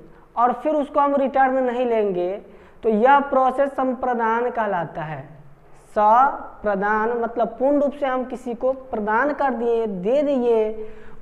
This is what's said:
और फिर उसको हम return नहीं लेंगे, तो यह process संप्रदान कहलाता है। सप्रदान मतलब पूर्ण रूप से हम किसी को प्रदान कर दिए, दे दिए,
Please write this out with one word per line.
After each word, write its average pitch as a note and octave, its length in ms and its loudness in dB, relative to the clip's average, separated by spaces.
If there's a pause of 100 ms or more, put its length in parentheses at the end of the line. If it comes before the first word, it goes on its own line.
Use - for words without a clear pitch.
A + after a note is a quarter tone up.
(360)
और A#3+ 180 4
फिर D#4 200 -2
उसको D4 260 0
हम C#4+ 160 2
return C4 480 2
नहीं B3 220 -2
लेंगे, G3+ 500 -2 (460)
तो A#3 60 0
यह B3 320 6
process C4+ 520 2
संप्रदान A#3+ 800 -2
कहलाता F#3+ 520 -4
है। D3+ 200 -10 (760)
सप्रदान G#3+ 1200 2
मतलब A3+ 380 -2
पूर्ण C#4 220 2
रूप C#4+ 120 0
से C#4+ 140 -4
हम B3+ 180 -2
किसी A#3+ 300 -8
को B3+ 180 -2
प्रदान A#3+ 600 -2
कर C#4 220 -2
दिए, A3+ 320 0
दे G#3 360 0
दिए, A#3+ 680 0 (320)